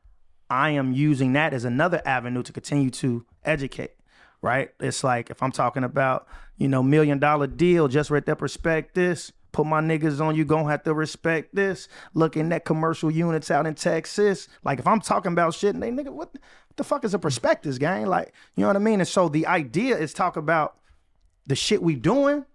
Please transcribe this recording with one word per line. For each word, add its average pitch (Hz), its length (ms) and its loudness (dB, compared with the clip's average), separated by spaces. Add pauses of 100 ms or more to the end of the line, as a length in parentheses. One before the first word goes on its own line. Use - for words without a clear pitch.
(480)
I 139 220 2
am 131 220 0
using 139 400 2
that 147 200 2
as 120 120 -4
another 151 400 0
avenue 123 400 -2
to - 80 -14
continue 139 380 -2
to 120 360 -4 (180)
educate, 143 500 -4 (460)
right? 123 380 0
It's - 240 -4
like, 123 280 -2
if - 120 -8
I'm 131 80 0
talking 127 320 -2
about, 131 460 -2 (300)
you 143 100 0
know, 135 140 2
million 143 360 4
dollar 147 300 2
deal, 156 400 4
just 143 220 0
read 143 160 0
that 151 100 0
prospectus, 165 960 -2 (240)
put 151 80 2
my 156 160 2
niggas 156 400 0
on, 156 160 0
you 156 80 2
gon' 156 240 0
have 147 140 -2
to 160 100 -2
respect 156 640 -4
this. 190 340 -2 (240)
Looking 160 400 0
at 160 140 -4
commercial 160 440 0
units 160 400 -2
out 156 160 2
in 156 80 -4
Texas. 185 720 0 (160)
Like, 135 140 -2
if 120 80 -6
I'm 202 140 4
talking 202 320 0
about 165 220 2
shit, 202 180 0
and - 100 -6
they, 233 80 -4
"Nigga, 269 200 -6
what - 260 -14 (400)
the 294 80 -4
fuck 285 220 -2
is 190 80 0
a 196 40 0
prospectus, 147 600 0
gang?" 185 260 -2
Like, 180 300 -2 (200)
you 190 60 -2
know 202 60 2
what 202 100 4
I 202 40 2
mean? 214 200 4
And 170 80 2
so 175 220 2
the 156 160 0
idea 175 500 0
is 156 160 -4
talk 180 240 -2
about 156 400 0 (680)
the 135 80 -2
shit - 280 0
we 165 120 2
doing, 277 500 2 (100)